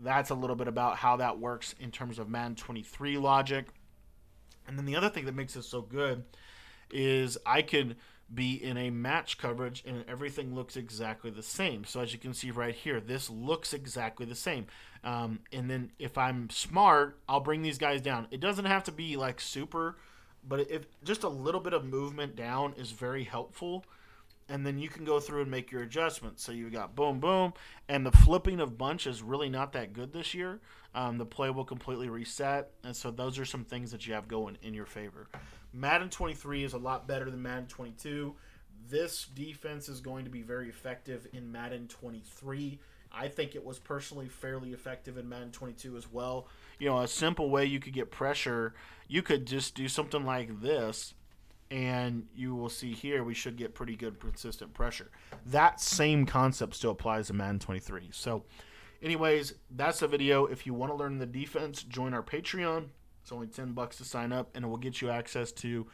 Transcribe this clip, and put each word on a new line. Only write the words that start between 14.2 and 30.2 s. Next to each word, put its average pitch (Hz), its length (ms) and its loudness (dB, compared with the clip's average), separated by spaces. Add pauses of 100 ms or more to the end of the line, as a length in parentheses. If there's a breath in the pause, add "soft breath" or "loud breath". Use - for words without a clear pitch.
the 117 100 -8
same. 123 320 -4 (360 loud breath)
Um, 117 360 -2 (140)
and 127 160 -4
then 127 280 -4
if 131 200 -6
I'm 127 320 2
smart, 156 720 8 (100)
I'll 139 100 6
bring 156 220 2
these 156 160 0
guys 143 240 2
down. 123 300 0
It 135 100 -6
doesn't 196 240 2
have 196 200 6
to 180 60 -4
be, 156 240 -4
like, 131 240 0
super, 160 580 -2 (480 loud breath)
but 139 240 2
if 156 180 -4 (180)
just 214 180 0
a 190 60 2
little 147 320 0
bit 175 100 -2
of 151 140 2
movement 143 500 -2
down 127 400 -2
is 123 160 -8
very 127 320 -4
helpful. 175 600 -6 (640 loud breath)
And 139 160 -4
then 139 120 -2
you 151 120 -4
can 160 140 -12
go 151 160 4
through 147 220 0
and 135 100 -2
make 127 200 -4
your 123 120 -2
adjustments. 123 600 -2
So 117 80 -8
you've 117 200 -6
got 107 240 -6
boom, 139 240 2
boom. 180 340 4 (360 loud breath)
And 139 160 2
the 127 60 0
flipping 180 480 10
of 127 180 -2
bunch 143 300 0
is 120 140 -4
really 135 280 0
not 135 240 -2
that 107 200 -4
good 127 200 -8
this 170 200 -6